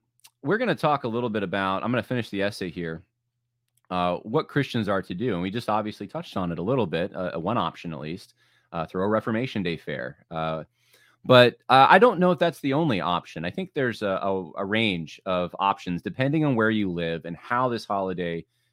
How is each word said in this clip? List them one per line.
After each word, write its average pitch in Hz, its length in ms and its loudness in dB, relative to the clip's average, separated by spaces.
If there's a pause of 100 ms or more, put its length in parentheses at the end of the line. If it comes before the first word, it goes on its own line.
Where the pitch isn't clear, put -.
(440)
we're 170 140 0
gonna 226 180 0
talk 147 280 0
a 127 40 -2
little 120 220 -2
bit 104 140 -2
about, 95 400 -2
I'm 113 80 0
gonna 120 120 0
finish 120 260 -4
the 98 140 -2
essay 101 260 -4
here, 82 340 -8 (840)
uh, 90 280 0
what 135 320 -2
Christians 120 400 0
are 98 120 2
to - 120 -8
do. 107 200 -2
And 87 80 -2
we 95 80 -2
just 113 200 -4
obviously 107 380 -2
touched - 280 -10
on 90 160 -2
it 82 80 -6
a 87 40 -6
little 113 240 2
bit, 82 280 -2
uh, 87 240 -6
one 101 180 -2
option 85 360 -4
at 71 60 -10
least, 78 340 -10 (400)
uh, 82 120 -4
throw 92 180 -4
a 101 40 0
Reformation 110 560 0
Day 85 140 -2
fair. 65 520 -10
Uh, 80 340 -4 (640)
but, 123 300 8 (120)
uh, 131 200 8
I 185 100 10
don't 214 200 4
know 180 120 4
if 160 80 0
that's 170 220 0
the 135 120 0
only 139 280 2
option. 82 440 -4
I 90 60 -4
think 185 220 -10
there's 123 280 -2
a, 98 220 0
a, 95 340 -4
a 98 80 -4
range 98 600 -2
of 90 340 -2
options 95 420 0
depending 139 440 0
on 135 100 2
where 110 160 4
you 104 180 0
live 85 360 -4
and 85 120 -8
how 127 320 -2
this 117 160 -6
holiday 90 600 -4 (280)